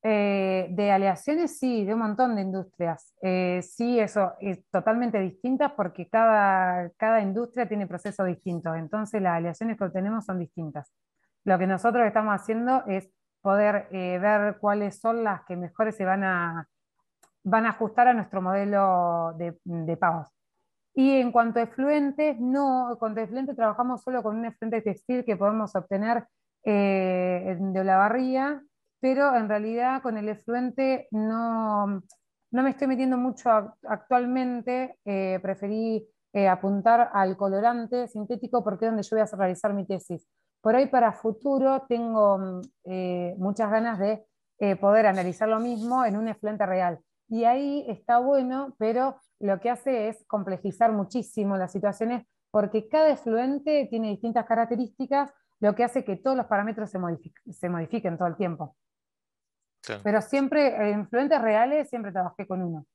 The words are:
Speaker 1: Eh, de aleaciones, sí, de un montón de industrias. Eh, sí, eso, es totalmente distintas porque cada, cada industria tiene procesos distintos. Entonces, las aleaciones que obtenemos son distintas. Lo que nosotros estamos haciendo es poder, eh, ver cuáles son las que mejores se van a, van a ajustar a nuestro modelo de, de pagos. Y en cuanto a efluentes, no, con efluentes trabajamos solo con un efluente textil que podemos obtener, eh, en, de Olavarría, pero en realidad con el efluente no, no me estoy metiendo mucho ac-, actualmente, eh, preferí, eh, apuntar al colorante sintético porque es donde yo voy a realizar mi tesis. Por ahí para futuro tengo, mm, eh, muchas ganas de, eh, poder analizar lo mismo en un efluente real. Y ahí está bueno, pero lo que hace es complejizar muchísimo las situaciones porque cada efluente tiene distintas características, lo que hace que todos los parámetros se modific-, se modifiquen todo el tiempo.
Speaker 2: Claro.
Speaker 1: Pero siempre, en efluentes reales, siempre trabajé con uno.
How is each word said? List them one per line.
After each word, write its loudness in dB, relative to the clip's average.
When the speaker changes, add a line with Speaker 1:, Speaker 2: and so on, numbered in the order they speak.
Speaker 1:
Eh, 0
de 0
aleaciones, 0
sí, 0
de -2
un 0
montón 0
de -2
industrias. -6
Eh, 0
sí, -2
eso, 0
es -6
totalmente 0
distintas -2
porque -6
cada, 4
cada 4
industria -2
tiene -4
procesos -4
distintos. -4
Entonces, -4
las 2
aleaciones -4
que -4
obtenemos -4
son -4
distintas. -10
Lo 4
que 0
nosotros 2
estamos 2
haciendo -2
es -4
poder, 2
eh, -4
ver 2
cuáles -2
son -2
las -2
que -10
mejores -4
se -4
van 0
a, -2
van 2
a 2
ajustar 2
a 6
nuestro -4
modelo 2
de, -8
de -4
pagos. 0
Y 4
en 0
cuanto 2
a 2
efluentes, 0
no, 0
con -4
efluentes -6
trabajamos 0
solo -4
con -4
un -6
efluente -4
textil -4
que 0
podemos 0
obtener, -2
eh, 2
en, -4
de 0
Olavarría, 2
pero 2
en 0
realidad -2
con -4
el -4
efluente -2
no, 0
no 0
me 2
estoy -2
metiendo 0
mucho -2
ac-, 4
actualmente, -2
eh, -2
preferí, -4
eh, 4
apuntar 4
al 2
colorante 0
sintético -4
porque -2
es 0
donde -2
yo -10
voy 4
a 0
realizar 0
mi -4
tesis. -8
Por 4
ahí 4
para 4
futuro 0
tengo, 2
mm, -6
eh, -4
muchas -2
ganas -2
de, -2
eh, 2
poder 6
analizar 0
lo 2
mismo -2
en 0
un -4
efluente -4
real. 0
Y -2
ahí 2
está 0
bueno, 0
pero 0
lo 0
que 0
hace -2
es -10
complejizar 0
muchísimo -2
las -2
situaciones -4
porque 0
cada 4
efluente 0
tiene -4
distintas -2
características, -2
lo 2
que 4
hace -2
que -4
todos 0
los -2
parámetros -2
se -6
modific-, -6
se -8
modifiquen -4
todo 0
el -2
tiempo. -6
Speaker 2:
Claro. -10
Speaker 1:
Pero 2
siempre, 0
en -2
efluentes 0
reales, 2
siempre -8
trabajé -6
con -6
uno. -8